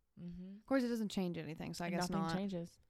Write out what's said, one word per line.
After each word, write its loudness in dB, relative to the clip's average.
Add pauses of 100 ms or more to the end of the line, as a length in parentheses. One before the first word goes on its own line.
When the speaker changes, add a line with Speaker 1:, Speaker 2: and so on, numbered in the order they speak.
(200)
Speaker 1:
Mm-hmm. -10
Speaker 2:
Of -20
course, 6
it 2
doesn't 2
change 2
anything, -6
so -4
I 0
Speaker 1:
And 2
Speaker 2:
guess 2
Speaker 1:
nothing 2
Speaker 2:
not. 2
Speaker 1:
changes. -2 (100)